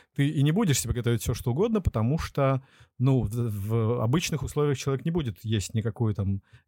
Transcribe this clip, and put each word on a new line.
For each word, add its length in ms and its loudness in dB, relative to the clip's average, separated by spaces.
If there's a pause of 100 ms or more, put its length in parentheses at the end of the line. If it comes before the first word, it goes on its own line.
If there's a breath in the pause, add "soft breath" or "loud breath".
(160 loud breath)
ты 120 4
и 140 2
не 100 4
будешь 280 2
себе 140 -2
готовить 280 0
все, 120 -2
что 180 -4
угодно, 280 0
потому 380 0
что, 420 0 (380 soft breath)
ну, 240 4
в, 80 -2
в 720 0
обычных 400 0
условиях 360 0
человек 260 -4
не 80 -2
будет 320 -4
есть 300 -2
никакую 400 -2
там 280 -2 (260 soft breath)